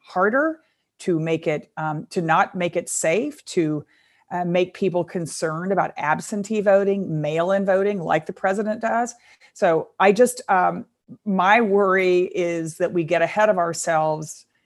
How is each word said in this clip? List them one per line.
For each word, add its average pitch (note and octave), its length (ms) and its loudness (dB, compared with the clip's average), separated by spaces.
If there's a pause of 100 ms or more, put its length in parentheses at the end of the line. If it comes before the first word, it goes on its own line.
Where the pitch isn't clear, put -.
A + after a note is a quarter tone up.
harder, C4+ 580 0 (380)
to F3 200 0
make D#3+ 280 -2
it, D3+ 320 -4
um, D#3 320 -6
to F#3+ 100 -4
not E3 340 2
make F3+ 220 -4
it F3 140 -4
safe, G#3+ 560 -2
to, D3+ 400 -2 (440)
uh, F3 140 -4
make F3+ 300 0
people F3+ 300 -2
concerned E3+ 680 -6
about E3 240 0
absentee G3 640 -4
voting, G3 640 2
mail-in E3+ 420 0
voting, G3 360 0
like D#3+ 260 -2
the F#3 60 -8
president G#3+ 500 -4
does. A#3 320 -2 (400)
So E3 360 0 (100)
I G3 120 6
just, B3 380 2
um, F3+ 340 0 (400)
my G3 380 4
worry F#3+ 640 4 (100)
is E3+ 420 -4
that E3+ 160 -2
we E3+ 120 0
get E3 180 0
ahead G#3 260 2
of G3+ 80 4
ourselves D#3 880 -2 (220)